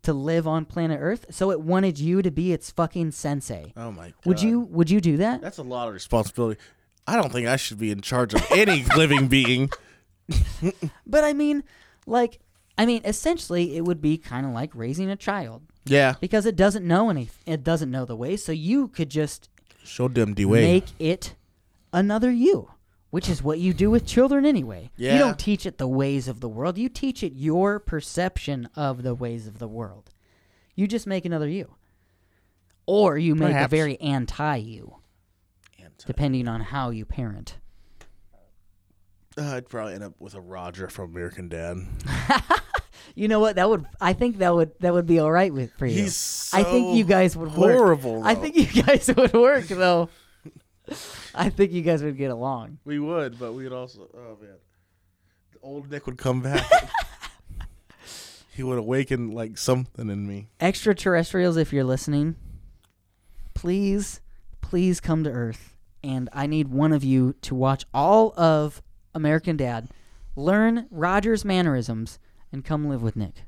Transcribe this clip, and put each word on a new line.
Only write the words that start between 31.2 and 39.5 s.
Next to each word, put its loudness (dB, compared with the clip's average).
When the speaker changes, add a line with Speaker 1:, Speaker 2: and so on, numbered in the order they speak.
Speaker 1:
another -4
you. -8
Or 4
you 2
make 2
Speaker 2:
Perhaps. 2
Speaker 1:
a 2
very -2
anti-you, -4
Speaker 2:
Anti- -20
Speaker 1:
depending -2
on -4
how -4
you -8
parent. -8
Speaker 2:
Uh, -6